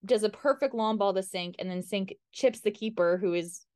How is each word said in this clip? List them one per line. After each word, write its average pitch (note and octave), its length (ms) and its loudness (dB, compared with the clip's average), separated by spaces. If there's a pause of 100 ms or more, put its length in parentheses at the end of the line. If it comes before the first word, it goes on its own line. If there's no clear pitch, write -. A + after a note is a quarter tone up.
does G#3+ 200 2
a G#3 60 2
perfect C#4 440 0
long A3 220 2
ball G3+ 160 2
to F#3+ 100 0
Sink, F3+ 360 -6
and F#3 120 -6
then F3+ 120 -4
Sink F#3+ 320 -4 (180)
chips A#3 280 2
the G#3+ 100 0
keeper, F#3 480 0
who F3+ 160 0
is F3 420 -4